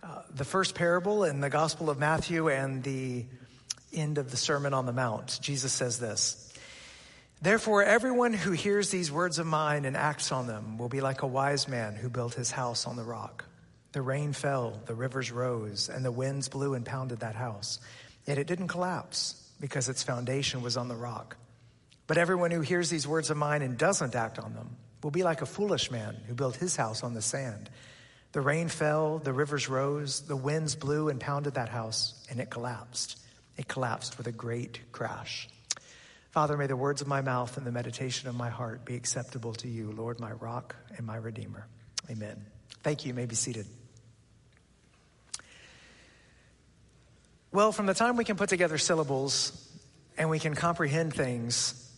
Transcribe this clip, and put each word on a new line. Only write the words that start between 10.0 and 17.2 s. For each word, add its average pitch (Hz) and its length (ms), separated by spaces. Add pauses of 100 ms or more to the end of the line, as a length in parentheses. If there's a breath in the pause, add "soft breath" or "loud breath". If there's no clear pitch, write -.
on 127 160
them 107 280
will 120 120
be 135 120
like 135 220
a 143 60
wise 139 400
man 113 260
who 104 140
built 120 260
his 120 160
house 120 380
on 120 80
the 117 80
rock. 113 400 (480)
The 139 100
rain 143 300
fell, 123 540
the 117 100
rivers 127 340
rose, 117 580
and 131 160
the 127 60
winds 131 380
blew 139 260
and 120 100
pounded 127 360